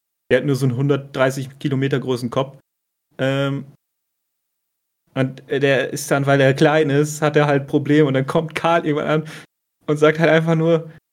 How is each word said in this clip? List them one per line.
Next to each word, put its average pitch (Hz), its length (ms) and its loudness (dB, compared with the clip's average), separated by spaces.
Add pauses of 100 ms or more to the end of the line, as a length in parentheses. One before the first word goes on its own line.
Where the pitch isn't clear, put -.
(300)
Der 123 100 4
hat - 60 -4
nur 143 100 0
so 131 120 -2
einen 120 80 -2
hundertdreißig 135 840 -2
Kilometer 135 400 -2
großen 123 300 -4
Kopf. - 280 -4 (600)
Ähm, 139 460 -2 (1500)
und 131 340 -4
der 135 420 0
ist - 200 -8
dann, 139 160 0
weil 139 120 4
er 135 140 4
klein 151 380 2
ist, 151 320 0
hat 151 120 0
er 147 120 4
halt 143 180 0
Probleme. 147 420 2
Und 131 60 0
dann 135 140 0
kommt 160 260 -2
Karl 170 320 0
irgendwann 151 380 -2
an 160 60 -16 (580)
und 151 100 0
sagt 156 220 4
halt 160 100 4
einfach 160 240 2
nur, 160 380 0 (220)